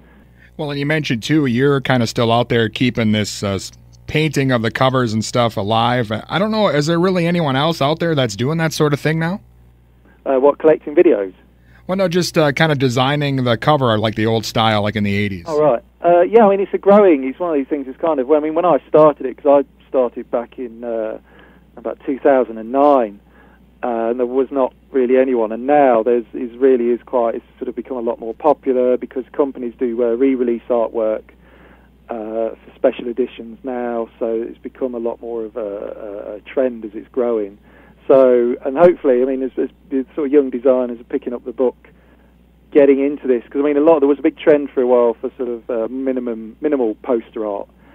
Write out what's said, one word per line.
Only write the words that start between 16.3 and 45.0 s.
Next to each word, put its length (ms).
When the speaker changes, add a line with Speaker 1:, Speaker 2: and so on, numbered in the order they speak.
Speaker 2:
I 60
mean, 100
it's 140
a 40
growing, 460
it's 140
one 120
of 60
these 120
things, 200
it's 120
kind 200
of, 80
well, 100
I 40
mean, 120
when 100
I 140
started 380
it, 120
'cause 260
I 240
started 420
back 280
in, 260
uh, 340
about 280
two 140
thousand 400
and 140
nine, 480
uh, 280
and 80
there 80
was 240
not 240
really 260
anyone, 360
and 140
now 360
there's, 320
is 220
really 340
is 160
quite, 300
it's 80
sort 100
of 60
become 220
a 40
lot 200
more 140
popular 600
because 360
companies 460
do, 260
uh, 100
re-release 540
artwork, 540
uh, 420
for 240
special 340
editions 560
now, 440
so 80
it's 320
become 360
a 40
lot 240
more 220
of 120
a, 40
a, 760
a 60
trend 440
as 100
it's 140
growing. 480
So, 580
and 120
hopefully, 460
I 20
mean, 180
as, 140
as 140
the 160
sort 120
of 60
young 180
designers 500
are 40
picking 280
up 120
the 80
book, 360
getting 280
into 280
this, 220
'cause, 120
I 40
mean, 120
a 40
lot, 200
there 80
was 100
a 40
big 140
trend 340
for 120
a 40
while 280